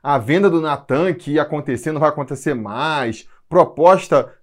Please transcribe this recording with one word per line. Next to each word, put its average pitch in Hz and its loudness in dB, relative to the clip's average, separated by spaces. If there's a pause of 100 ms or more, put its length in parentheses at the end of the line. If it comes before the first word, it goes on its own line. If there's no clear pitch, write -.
a 143 0
venda 160 2
do 165 2
Natan, 143 -2
que 143 -8
ia 151 0
acontecer, 143 -6
não 151 -6
vai 151 2
acontecer 143 -6
mais, 123 -6 (180)
proposta 170 2